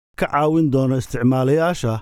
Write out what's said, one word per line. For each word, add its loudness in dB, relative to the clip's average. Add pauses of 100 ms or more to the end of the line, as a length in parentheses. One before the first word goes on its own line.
(180)
ka -2
caawin 2
doono 0
isticmaalayaasha 0